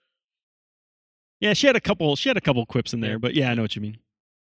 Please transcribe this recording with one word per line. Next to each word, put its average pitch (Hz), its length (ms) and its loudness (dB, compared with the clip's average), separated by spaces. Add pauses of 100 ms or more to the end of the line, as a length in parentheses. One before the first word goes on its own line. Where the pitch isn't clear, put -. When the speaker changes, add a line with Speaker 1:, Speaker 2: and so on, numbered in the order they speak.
(1400)
Speaker 1:
Yeah, 208 140 2
she 285 140 4
had 240 100 4
a - 20 2
couple, 156 380 0
she - 100 -4
had 254 80 0
a 190 60 -2
couple 123 240 2
quips - 280 -4
in 120 60 -4
there, 110 140 -4
Speaker 2:
Yeah. 113 60 -6
Speaker 1:
but 123 140 -4
yeah, 135 160 2
I 117 40 0
know 117 80 -2
what 107 160 -4
you 104 40 -8
mean. 107 160 -10 (440)